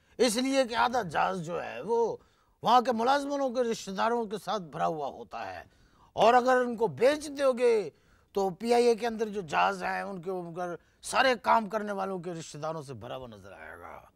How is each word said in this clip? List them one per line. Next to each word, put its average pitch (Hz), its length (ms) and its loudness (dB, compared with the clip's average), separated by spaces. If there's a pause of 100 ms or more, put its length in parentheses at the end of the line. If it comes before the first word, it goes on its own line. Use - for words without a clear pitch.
(200)
इसलिए 254 460 4
कि 226 80 -6
आधा 233 300 2
जहाज 175 340 0
जो 170 220 -6
है, 117 240 -8
वो 214 380 0 (420)
वहाँ 233 180 6
के 247 100 2
मुलाजमनों 277 580 0
के 247 140 0
रिश्तेदारों 226 640 -2
के 202 100 -6
साथ 202 220 -6
भरा 165 260 -4
हुआ 156 220 -2
होता 117 360 -10
है, 90 260 -12 (460)
और 214 180 6
अगर 254 240 6
उनको 240 300 0
बेच 269 400 2
दोगे, 247 640 2 (420)
तो 190 160 2
पीआईए 233 460 4
के 208 100 -6
अंदर 220 240 -4
जो 202 120 -6
जहाज 180 420 0
हैं, 185 200 -4
उनके 190 260 -10
ऊपर 175 480 -6 (240)
सारे 254 340 2
काम 220 320 2
करने 208 240 -4
वालों 190 280 -4
के 170 140 -8
रिश्तेदारों 156 480 -8
से 139 120 -12
भरा 120 220 -12
हुआ 131 120 -12
नजर 98 260 -18
आएगा, 82 640 -16